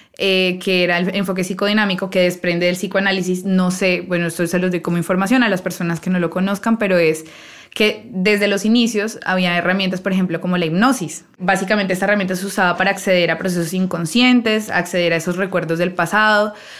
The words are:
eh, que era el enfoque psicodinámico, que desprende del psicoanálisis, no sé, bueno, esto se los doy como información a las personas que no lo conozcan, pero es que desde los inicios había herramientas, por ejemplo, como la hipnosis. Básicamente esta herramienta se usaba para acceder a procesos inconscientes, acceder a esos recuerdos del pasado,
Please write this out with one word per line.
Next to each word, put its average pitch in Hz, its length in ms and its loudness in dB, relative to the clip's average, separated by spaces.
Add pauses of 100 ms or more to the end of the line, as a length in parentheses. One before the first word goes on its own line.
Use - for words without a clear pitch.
(200)
eh, 185 420 0
que 185 220 0
era 175 140 2
el 180 160 -2
enfoque 190 300 -2
psicodinámico, 202 680 0
que 190 120 2
desprende 175 440 0
del 180 100 2
psicoanálisis, 190 680 -2
no 185 260 2
sé, 180 360 0
bueno, 175 200 -2
esto 170 200 -2
se 180 120 -2
los 180 120 0
doy 180 100 -2
como 175 180 -2
información 190 460 2
a 226 40 2
las 185 140 -2
personas 170 380 -4
que 185 100 -4
no 185 80 2
lo 170 120 0
conozcan, 202 460 0
pero 196 220 0
es 160 260 2 (460)
que - 400 -2
desde 202 380 2
los 196 160 -2
inicios 226 600 0
había 180 320 0
herramientas, 185 440 0
por 196 120 -2
ejemplo, 180 280 0
como 180 180 -2
la 175 80 0
hipnosis. 185 580 0 (140)
Básicamente 190 540 0
esta 185 140 -2
herramienta 196 280 0
se 180 120 -6
usaba 180 300 0
para 190 140 2
acceder 185 400 2
a 165 80 -2
procesos 175 360 0
inconscientes, 214 960 2
acceder 175 420 0
a 165 40 2
esos 175 200 -2
recuerdos 180 420 -2
del 175 140 0
pasado, 208 600 2 (260)